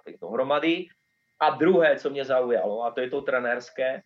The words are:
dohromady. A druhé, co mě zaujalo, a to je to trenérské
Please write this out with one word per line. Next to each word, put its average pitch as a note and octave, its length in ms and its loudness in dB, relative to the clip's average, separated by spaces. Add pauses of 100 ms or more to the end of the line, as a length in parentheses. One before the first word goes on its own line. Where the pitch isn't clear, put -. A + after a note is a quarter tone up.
(220)
dohromady. D3 640 -2 (540)
A D#3 100 4
druhé, D#3 480 4
co D3 120 -6
mě C#3 160 -4
zaujalo, A#2 580 0
a A#2 80 -2
to B2 100 -6
je B2+ 80 -4
to C#3 120 -4
trenérské B2+ 840 -4